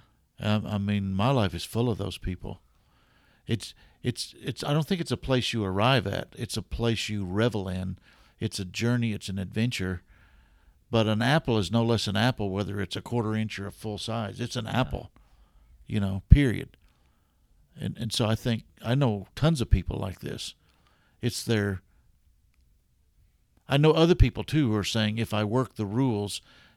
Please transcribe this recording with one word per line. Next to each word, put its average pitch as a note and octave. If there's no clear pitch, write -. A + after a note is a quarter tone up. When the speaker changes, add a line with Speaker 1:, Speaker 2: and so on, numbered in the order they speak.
Speaker 1:
Um, G#2
I G#2
mean, G2+
my G#2
life G#2
is E2+
full A#2+
of G2
those F#2+
people. F#2
It's, -
it's, -
it's, -
I D3
don't D#3
think F3
it's D#3+
a A#2
place B2+
you A2
arrive G2+
at. -
It's -
a G#2
place A#2
you G2+
revel G2
in. F#2
It's G#2+
a F#2+
journey. A#2
It's G2
an F#2+
adventure. F#2+
But A2+
an G#2+
apple C3
is F2+
no A#2
less A2+
an G2
apple, G#2+
whether G2+
it's -
a -
quarter A2
inch A2
or G2
a G2
full G#2+
size. G#2
It's A#2+
an A2+
Speaker 2:
Yeah. A2
Speaker 1:
apple, -
you A2
know, G2
period. A2
And, A2+
and A2+
so A#2
I A2+
think, A2+
I A#2+
know A2
tons D3+
of -
people -
like F#2+
this. -
It's -
their, G2+
I C#3+
know D3+
other E3
people B2
too C#3+
who G#2+
are G2
saying, G#2+
"If A2+
I G#2+
work A#2
the G#2+
rules G#2